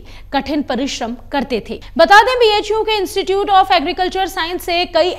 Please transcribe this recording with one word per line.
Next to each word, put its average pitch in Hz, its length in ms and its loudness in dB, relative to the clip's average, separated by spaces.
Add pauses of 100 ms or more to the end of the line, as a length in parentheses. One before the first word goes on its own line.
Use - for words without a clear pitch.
(340)
कठिन 277 300 -2
परिश्रम 247 500 -6 (180)
करते 262 380 -4
थे। 214 100 -10 (180)
बता 370 260 8
दें, 508 160 0
बीएचयू 427 440 2
के 427 180 0
Institute 392 520 -2
of 381 180 6
Agriculture 359 560 0
Science 339 340 -6
से 349 240 -2
कई 349 340 0